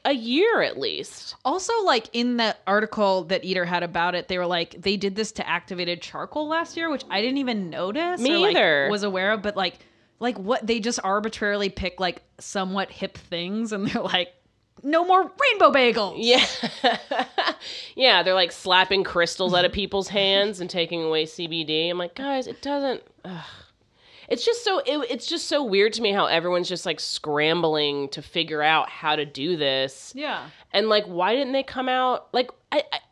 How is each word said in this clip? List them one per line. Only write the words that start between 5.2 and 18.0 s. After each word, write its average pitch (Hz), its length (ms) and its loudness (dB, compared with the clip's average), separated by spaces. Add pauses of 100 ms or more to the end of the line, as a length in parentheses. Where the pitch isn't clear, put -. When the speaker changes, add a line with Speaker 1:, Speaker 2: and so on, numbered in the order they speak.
Speaker 2:
to - 160 -8
activated 175 520 -4
charcoal 240 460 -6
last 330 300 -4
year, 330 140 -2
which 269 200 -4
I 196 100 -2
didn't 262 180 0
even 220 320 -2
notice 226 500 -4
Speaker 1:
Me 269 140 2
Speaker 2:
or, 339 40 2
like, 359 180 4
Speaker 1:
either. 151 320 4
Speaker 2:
was 208 140 0
aware 196 300 0
of, 208 100 -2
but, 208 140 -4
like, 185 240 -2 (400)
like, 233 180 -2
what, 220 260 -2
they 233 140 0
just 233 240 -2
arbitrarily 202 680 0
pick, - 280 -6
like, 180 240 -2 (160)
somewhat 190 540 -4
hip - 260 -8
things, 202 540 -6
and 202 140 -4
they're 226 160 -2
like, 180 300 -2 (500)
"No 330 220 2
more 370 180 6 (180)
rainbow 403 300 6
bagels." 233 480 2
Speaker 1:
Yeah. 233 260 6 (380)
<laughs> 240 420 0 (720)
Yeah, 226 260 6